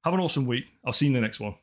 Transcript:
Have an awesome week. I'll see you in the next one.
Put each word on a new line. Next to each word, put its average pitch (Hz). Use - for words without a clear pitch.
Have 175
an 185
awesome 147
week. -
I'll 120
see -
you 143
in -
the 120
next 110
one. 104